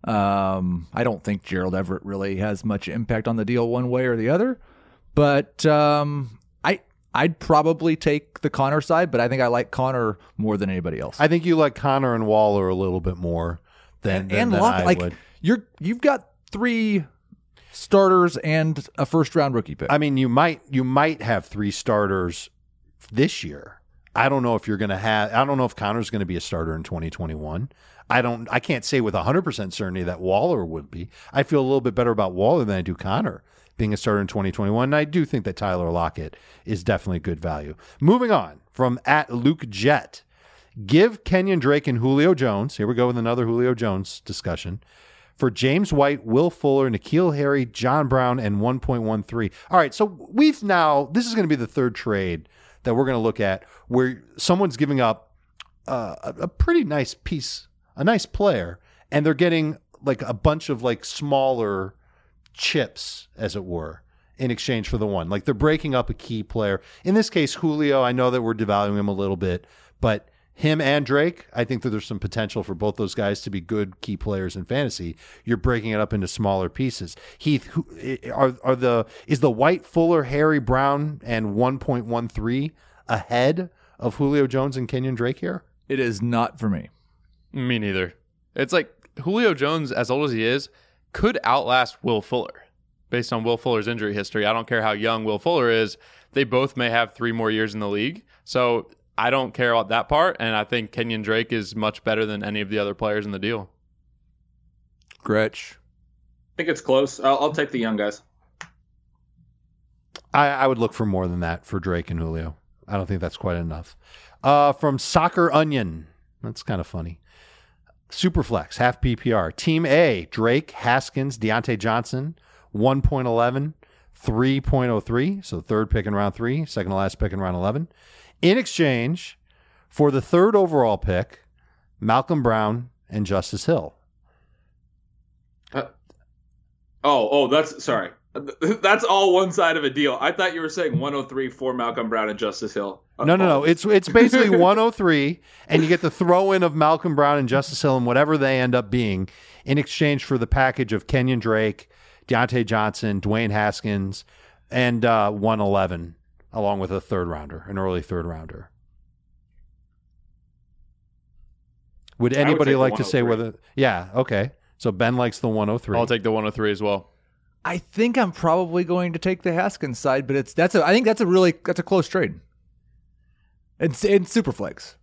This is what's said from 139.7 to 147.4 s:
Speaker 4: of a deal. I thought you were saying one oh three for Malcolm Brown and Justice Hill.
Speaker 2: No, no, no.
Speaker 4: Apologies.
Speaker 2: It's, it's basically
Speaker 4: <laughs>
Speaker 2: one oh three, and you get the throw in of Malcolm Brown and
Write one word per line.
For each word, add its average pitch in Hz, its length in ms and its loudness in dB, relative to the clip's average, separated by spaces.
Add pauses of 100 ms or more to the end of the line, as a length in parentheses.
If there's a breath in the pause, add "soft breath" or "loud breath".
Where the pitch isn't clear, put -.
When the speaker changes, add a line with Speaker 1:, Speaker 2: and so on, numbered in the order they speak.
Speaker 4:
of 151 80 -2
a 143 60 2
deal. 135 320 0
I 151 100 2
thought 185 220 -2
you 165 80 -8
were 160 80 -6
saying 160 300 -2
one 143 160 -4
oh 139 80 -4
three 135 260 -6
for 131 240 -4
Malcolm 117 360 -4
Brown 107 200 0
and 104 80 -6
Justice 104 380 -6
Hill. 101 260 -6 (160)
Speaker 2:
No, 123 80 -2
no, 165 100 6
no. 185 140 4 (140)
Speaker 4:
Apologies. 160 80 4
Speaker 2:
It's, 170 140 0
it's 202 240 4
basically 233 400 6
Speaker 4:
<laughs> 185 80 4
Speaker 2:
one 185 200 6
oh 226 140 2
three, 160 500 0 (260 loud breath)
and 156 140 4
you 160 80 2
get 175 120 4
the 160 100 0
throw 185 400 4
in 190 100 4
of 165 140 2
Malcolm 156 400 2
Brown 143 240 4
and 131 100 0